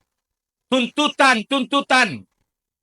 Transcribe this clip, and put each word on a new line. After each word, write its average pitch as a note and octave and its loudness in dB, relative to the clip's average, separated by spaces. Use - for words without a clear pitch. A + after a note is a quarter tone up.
tuntutan-tuntutan B3+ 0